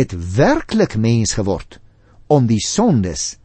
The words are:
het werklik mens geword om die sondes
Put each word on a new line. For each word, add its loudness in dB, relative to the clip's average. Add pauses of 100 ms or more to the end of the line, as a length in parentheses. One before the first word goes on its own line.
het -2 (220)
werklik 0
mens 0
geword -4 (480)
om 4
die 0
sondes -2